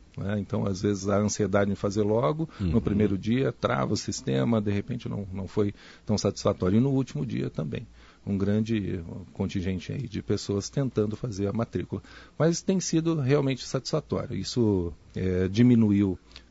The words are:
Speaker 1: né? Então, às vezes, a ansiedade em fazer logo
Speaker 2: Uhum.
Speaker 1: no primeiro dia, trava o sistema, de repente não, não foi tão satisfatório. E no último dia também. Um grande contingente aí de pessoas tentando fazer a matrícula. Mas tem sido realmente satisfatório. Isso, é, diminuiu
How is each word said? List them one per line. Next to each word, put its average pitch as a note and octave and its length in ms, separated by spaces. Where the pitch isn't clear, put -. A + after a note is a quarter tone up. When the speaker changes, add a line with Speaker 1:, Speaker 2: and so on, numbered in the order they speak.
Speaker 1:
né? G2+ 240
Então, G#2+ 260
às G2 160
vezes, G2+ 260
a G2+ 100
ansiedade G2+ 520
em G2 60
fazer G2+ 260
logo G#2 100
Speaker 2:
Uhum. G2 60
Speaker 1:
no F#2+ 140
primeiro G#2 360
dia, A#2+ 360
trava B2 420
o - 20
sistema, B2 640
de G#2 100
repente - 380
não, G#2+ 240
não F#2+ 160
foi G#2 240
tão G#2 140
satisfatório. F#2+ 580
E A2+ 40
no C3+ 100
último C3+ 340
dia A#2+ 240
também. - 380
Um G2+ 140
grande G2+ 640
contingente F#2+ 580
aí G#2+ 160
de G2 160
pessoas G2+ 460
tentando G#2+ 480
fazer G2+ 320
a G2 40
matrícula. G2+ 480
Mas E3 240
tem F#3+ 160
sido D#3+ 420
realmente C3+ 460
satisfatório. - 680
Isso, F#2+ 560
é, F#2 320
diminuiu G#2 680